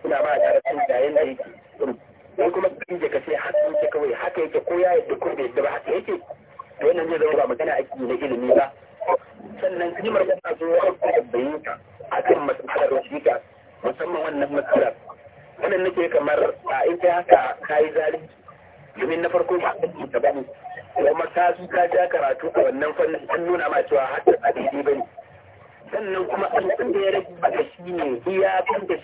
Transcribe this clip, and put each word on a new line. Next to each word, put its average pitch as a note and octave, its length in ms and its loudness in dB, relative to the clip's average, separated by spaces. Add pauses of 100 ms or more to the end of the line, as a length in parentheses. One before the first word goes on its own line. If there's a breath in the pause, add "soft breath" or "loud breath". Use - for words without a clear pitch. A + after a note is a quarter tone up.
suna - 200 0
ma D3+ 100 0
a D3 60 2
karatu - 380 2 (120)
ga - 120 2
yanda D3 200 4
yake. C3+ 240 -4 (920)
Ko - 140 2
kuma F#3 180 0
ka - 280 -8
je - 120 -2
ka C#3 120 -2
ce - 160 -4
haka - 220 -2
yake D5+ 340 2
kawai, A4+ 220 0
haka - 260 -4
yake - 200 0
ko - 180 -4
ya F3+ 160 4
yadda - 260 2
ko F3 160 -2
bai - 80 -4
yadda - 180 -2
ba C#3+ 80 0
haka - 220 -8
yake. F#3 220 -2 (640)
To C3+ 60 2
wannan D#3+ 220 2
zai E3 100 -2
zama D3+ 180 2
ba C#3+ 100 4
magana D#3 300 -2
ake - 240 -4
yi B2+ 60 -4
na A#2+ 80 -2
ilimi B2 400 2
ba. - 180 0 (880)
Sannan - 400 -2
kimar G3 260 0
da - 160 2
ta E3 160 -4
zo E3 140 -4
a F#3 240 4
tambaye - 640 0
ka - 160 -10 (320)
a - 120 -2
kan - 240 4
matsalar - 460 0
wasiƙa, C4+ 480 0 (420)
musamman D#3+ 400 -4
wannan C#3+ 300 -4
matsalar. C#3 420 2 (680)
Wannan F#3 240 0
nake F3+ 260 0
kamar - 300 2 (300)
a - 180 2
in - 100 -2
kai F3+ 120 4
haka F3 460 4 (120)
ka D3+ 100 2
yi D3+ 140 4
zalunci. D#3 420 -4 (640)
Domin E3 260 -2
na F3 60 0
farko F3+ 320 0
ba E3 160 0
a - 40 -8
kan - 300 -6
ka - 100 -2
bane. - 240 0 (500)
Kuma - 400 2
ka F3 220 4
zo F3+ 120 -14
ka F3 200 2
ja F3+ 200 2
karatu D#3+ 400 -2
a - 160 0
wannan C3+ 320 -2
fannin D#3+ 320 0
an E3+ 180 -2
nuna E3+ 220 0
ma - 140 0
cewa - 240 2
haka - 340 2
ba - 120 2
daidai - 300 -2
bane. G#4 220 0 (880)
Sannan F#3+ 360 -2
kuma G3+ 200 -2
abin - 440 0
da G3+ 60 2
ya G3 140 2
rage - 280 -4
maka - 220 2 (140)
shi F3+ 160 -10
ne, C#3+ 320 -2
iyakanta F#3+ 800 0